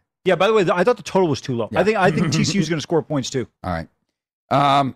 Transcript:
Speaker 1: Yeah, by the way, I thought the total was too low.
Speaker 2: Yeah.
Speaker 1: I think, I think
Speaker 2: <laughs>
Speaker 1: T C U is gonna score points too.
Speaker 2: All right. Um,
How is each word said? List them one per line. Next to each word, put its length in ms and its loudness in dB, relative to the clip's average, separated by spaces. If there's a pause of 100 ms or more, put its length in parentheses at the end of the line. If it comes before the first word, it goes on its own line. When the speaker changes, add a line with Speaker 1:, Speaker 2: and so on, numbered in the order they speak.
(260)
Speaker 1:
Yeah, 100 2
by 120 2
the 60 2
way, 180 4
I 120 0
thought 140 2
the 60 -18
total 240 0
was 140 -2
too 140 -6
low. 160 -4
Speaker 2:
Yeah. 80 -2
Speaker 1:
I 40 4
think, 140 0
I 140 2
think 220 0
Speaker 2:
<laughs> 0 -
Speaker 1:
T 100 0
C 140 -2
U 40 2
is 80 -2
gonna 120 -2
score 200 -2
points 280 -4
too. 180 -6 (160)
Speaker 2:
All 80 -4
right. 160 -6 (640)
Um, 440 2